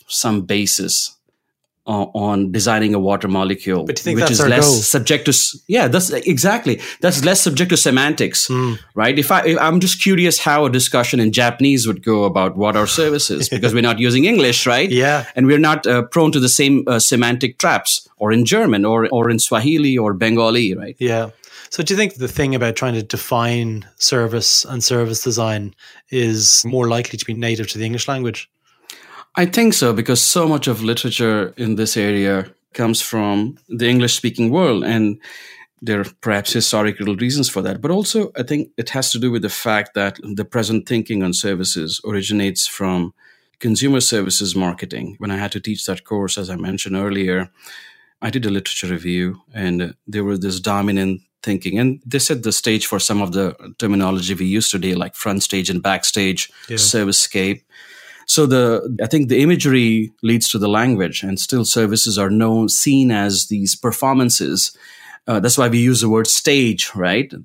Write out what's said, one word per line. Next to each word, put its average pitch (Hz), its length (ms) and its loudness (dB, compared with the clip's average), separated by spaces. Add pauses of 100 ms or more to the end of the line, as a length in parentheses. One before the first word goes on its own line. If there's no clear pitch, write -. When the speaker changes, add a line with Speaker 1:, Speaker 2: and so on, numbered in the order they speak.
Speaker 1:
some 107 340 -2
basis 101 720 -2 (680)
o-, 104 300 -2
on 101 380 0
designing 107 420 2
a 101 60 2
water 98 260 0
molecule, 95 580 -2
Speaker 2:
But - 120 -6
do - 40 -6
you - 40 -12
think - 120 -2
Speaker 1:
which 117 120 2
Speaker 2:
that's 135 60 2
Speaker 1:
is 110 60 2
Speaker 2:
our 143 80 4
Speaker 1:
less 143 180 4
Speaker 2:
goal? 139 80 6
Speaker 1:
subject 117 500 0
to 143 60 2
s-, - 260 0 (100)
yeah, 196 220 2
that's 180 220 0
exactly, 156 720 0 (200)
that's 139 240 2
less 190 160 4
subject 175 300 0
to 170 60 4
semantics, 139 720 2
Speaker 2:
Mm. 127 320 -2 (160)
Speaker 1:
right? 120 240 2
If 147 140 0
I, 185 140 4
if, 160 120 2
I'm 165 220 4
just 185 200 0
curious 175 380 2
how 151 280 2
a 127 40 2
discussion 123 480 0
in 110 140 2
Japanese 123 560 2
would 92 160 -4
go 110 200 2
about 95 320 0
what 104 200 0
are 104 100 4
services, 143 640 0
Speaker 2:
<laughs> - 60 -4
Speaker 1:
because 113 200 0
we're 120 80 2
not 117 160 0
using 123 280 4
English, 151 380 2
right? 127 240 2
Speaker 2:
Yeah. 135 360 2 (100)
Speaker 1:
And 131 140 4
we're 147 100 6
not, 156 280 2
uh, 120 160 4
prone 156 300 2
to 147 80 0
the 127 80 4
same, 135 380 4
uh, 120 140 2
semantic 123 580 2
traps, - 500 0 (100)
or 107 120 0
in 117 140 4
German, 117 400 2
or, 113 260 2
or 117 180 2
in 113 120 0
Swahili, 139 580 2
or 107 160 0
Bengali, 113 600 2
right? 90 260 -10
Speaker 2:
Yeah. 113 300 -2 (400)
So - 120 -6
do 165 120 -2
you 190 40 0
think 202 160 -2
the 123 140 -6
thing 135 260 -2
about 117 220 0
trying 127 180 -2
to 113 80 -2
define 117 920 -4
service 117 720 0
and 123 180 -6
service 117 400 0
design 110 500 -2 (360)
is 113 540 2
more 123 220 0
likely 117 320 -2
to - 60 -8
be 110 100 -8
native 113 380 -2
to 107 60 -8
the 110 80 -4
English 117 200 -4
language? 127 420 -6 (840)
Speaker 1:
I 180 120 2
think 220 280 4
so, 120 180 2
because 117 280 2
so 170 260 2
much 147 200 0
of 113 160 -2
literature 110 760 -2
in 110 200 -2
this 107 200 -2
area 98 560 0 (220)
comes 113 260 0
from 107 560 -2 (120)
the 117 200 -2
English-speaking 120 640 0
world, 135 340 2
and 110 340 0 (640)
there 110 200 -2
are 95 60 -4 (140)
perhaps 101 320 -2
historical 104 640 0
reasons 123 320 -2
for 95 140 -4
that. 95 180 -4
But 143 100 -2
also, 202 460 0
I - 60 -6
think 147 340 -4
it 113 140 -8
has 131 220 -2
to 117 60 -4
do 123 120 0
with 117 120 -2
the 107 60 -4
fact 104 460 -2
that 98 280 -2
the 104 220 -8
present 110 420 -2
thinking 110 360 -2
on 90 100 0
services 90 720 -4
originates 101 640 -2
from 92 480 -4 (440)
consumer 123 420 0
services 98 540 0
marketing. 90 640 -4
When 101 120 -8
I 98 80 -4
had 101 140 -6
to 101 80 -8
teach 104 260 -6
that 92 180 -6
course, 101 320 -4
as 92 140 -8
I 92 60 -8
mentioned 95 400 -6
earlier, 95 540 -2 (720)
I 110 100 -6
did 123 160 -4
a 104 40 0
literature 95 380 -4
review, 90 520 -4 (140)
and 90 400 -4 (120)
there 104 180 -4
were 101 140 0
this 92 220 -4
dominant 98 640 -2 (200)
thinking, 98 360 -4
and 131 280 0
they 127 140 -2
set 135 220 -2
the 110 100 -2
stage 110 340 0
for 101 140 -4
some 104 220 0
of 90 100 -4
the 95 240 -2 (220)
terminology 95 560 0
we 92 120 -4
use 104 240 0
today, 92 240 -2
like 90 220 -6
front 98 260 -4
stage 95 280 -2
and 90 120 -2
backstage, 95 680 -2 (180)
Speaker 2:
Yeah. 117 80 -8
Speaker 1:
service 104 420 2
scape. 101 440 -2 (640)
So 151 180 4
the, 123 560 2
I 110 60 -2
think 147 200 2
the 123 140 4
imagery 123 720 2 (100)
leads 117 280 0
to 117 80 -2
the 104 100 0
language, 107 560 0
and 95 160 -4
still 123 240 -2
services 110 520 0
are 98 140 0
known, 113 380 2
seen 135 420 4
as 101 380 0
these 101 260 -2
performances. 120 960 0 (560)
Uh, 110 140 -2
that's 117 180 2
why 127 100 4
we 117 100 2
use 120 220 4
the 117 80 0
word 110 200 2
stage, 131 640 0
right? 95 380 -2 (120)